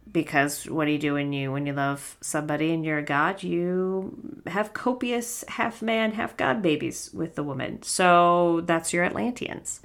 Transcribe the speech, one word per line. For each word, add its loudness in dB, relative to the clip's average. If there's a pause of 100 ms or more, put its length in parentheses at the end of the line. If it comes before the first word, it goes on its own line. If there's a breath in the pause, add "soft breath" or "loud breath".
(120)
because 0
what 0
do 2
you 0
do 0
when -2
you, -2
when -2
you -4
love -2
somebody 0
and -2
you're 0
a -4
god? 0
You -2
have -4
copious -2
half -4
man, 0
half -6
god 0
babies 0
with -6
the -4
woman. -6
So 6
that's 0
your 2
Atlanteans. -4